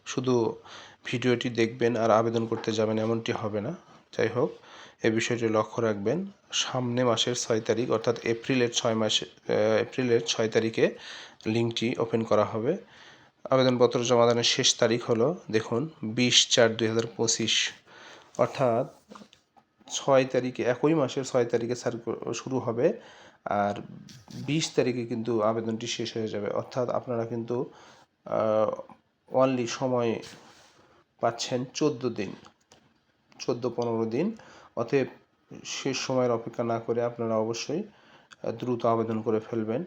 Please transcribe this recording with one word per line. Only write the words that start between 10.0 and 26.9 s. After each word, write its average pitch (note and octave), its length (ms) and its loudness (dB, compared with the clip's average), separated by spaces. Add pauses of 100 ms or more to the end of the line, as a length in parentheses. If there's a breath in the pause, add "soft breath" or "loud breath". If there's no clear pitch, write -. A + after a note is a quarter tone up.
ছয় A2 220 0
তারিখে A2+ 460 2 (520 loud breath)
লিঙ্কটি A#2 520 0
ওপেন A2+ 260 0
করা G#2+ 200 4
হবে। A2+ 320 -2 (720 loud breath)
আবেদনপত্র B2+ 540 4
জমাদানের A#2 400 4
শেষ - 340 2
তারিখ A#2 260 2
হলো, B2 320 2 (140)
দেখুন, G#2+ 380 -2 (140)
বিশ A#2+ 460 4
চার A2 280 6
দুই A#2 120 0
হাজার A2+ 180 0 (100)
পঁচিশ, - 560 0 (680 loud breath)
অর্থাৎ B2+ 800 0 (720)
ছয় C3+ 340 4
তারিখে, B2+ 380 -2
একই B2 320 2
মাসের C#3 300 0
ছয় B2+ 200 2
তারিখে A#2 300 0
সার্কু-, A#2+ 580 -6
শুরু B2+ 260 -4
হবে, A#2 340 0 (520 loud breath)
আর G2+ 300 0 (600)
বিশ C#3 420 -4
তারিখে B2 300 0
কিন্তু A2+ 360 -2
আবেদনটি A2+ 440 0
শেষ - 300 -6
হয়ে A2 120 -4
যাবে। G2+ 220 -4
অর্থাৎ - 380 -4
আপনারা A#2 380 -2